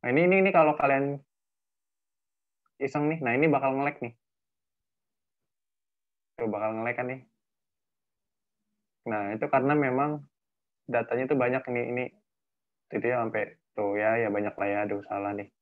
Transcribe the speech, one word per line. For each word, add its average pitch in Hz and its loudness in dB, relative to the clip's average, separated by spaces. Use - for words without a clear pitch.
Nah, 139 -4
ini, 170 4
ini, 190 6
ini 190 4
kalau 156 6
kalian 139 0
iseng 147 0
nih, 160 -2
nah, 117 0
ini 143 4
bakal 135 2
nge-lag 143 -4
nih. 120 -10
Tuh, 113 -4
bakal 107 -4
nge-lag 117 -4
kan 127 -6
nih. 131 -10
Nah, 107 -4
itu 110 -4
karena 139 2
memang 143 0
datanya 120 0
tuh 139 2
banyak 123 0
ini, 120 -2
ini. 123 -4
Itu - -6
ya 120 0
sampai 110 -4
tuh 104 -2
ya, 110 2
ya 113 0
banyak 104 -2
lah 101 -2
ya, 101 0
aduh 101 -6
salah 101 -4
nih. 101 -10